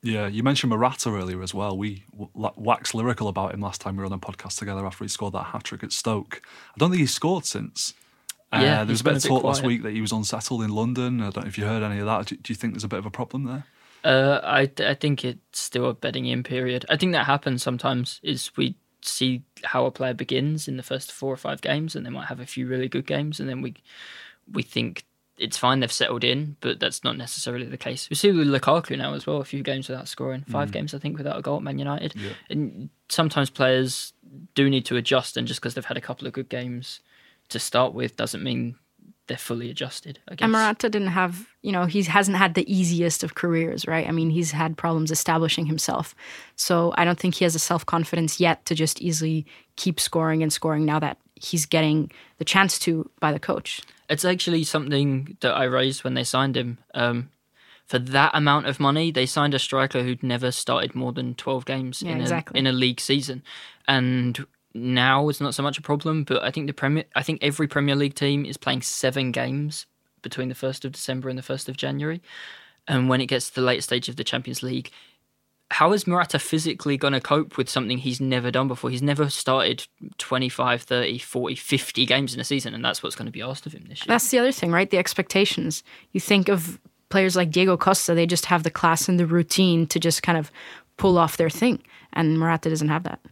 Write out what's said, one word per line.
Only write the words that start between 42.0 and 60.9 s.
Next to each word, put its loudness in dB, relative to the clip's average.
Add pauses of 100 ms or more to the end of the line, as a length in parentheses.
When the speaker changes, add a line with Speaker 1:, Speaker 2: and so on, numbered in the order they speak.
Speaker 3:
hasn't 4
had 4
the 2
easiest 2
of -4
careers, 0
right? 0
I -4
mean, 2
he's 2
had 0
problems 0
establishing 2
himself. -2 (420)
So 4
I 6
don't 2
think 0
he 2
has 4
the -2
self-confidence 0
yet 4
to 0
just 0
easily 0 (300)
keep 0
scoring 2
and 2
scoring 0
now 2
that -2 (160)
he's -2
getting 2 (280)
the -4
chance 4
to 0 (100)
by 2
the 0
coach. -4 (280)
Speaker 2:
It's 0
actually 2
something 0
that 4
I 2
raised 2
when -2
they 0
signed 4
him. -2 (140)
Um, 0 (560)
for 0
that 4
amount 4
of -2
money, 2
they 2
signed 2
a 2
striker 0
who'd -2
never 0
started -2